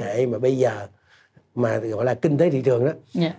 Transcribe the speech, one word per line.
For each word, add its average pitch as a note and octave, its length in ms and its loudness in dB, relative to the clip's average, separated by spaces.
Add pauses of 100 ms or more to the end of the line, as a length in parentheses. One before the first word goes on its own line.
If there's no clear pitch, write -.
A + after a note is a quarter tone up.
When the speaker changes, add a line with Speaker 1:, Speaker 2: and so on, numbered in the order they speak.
Speaker 1:
hệ A2+ 220 0
mà A#2+ 140 -2
bây C3 180 2
giờ A2 300 -2 (680)
mà A2+ 220 0
gọi A2 280 -4
là B2+ 80 0
kinh D3+ 240 0
tế E3+ 120 4
thị C3+ 120 0
trường B2 240 2
đó, D3+ 60 0 (220)
Speaker 2:
Dạ. D#3+ 260 0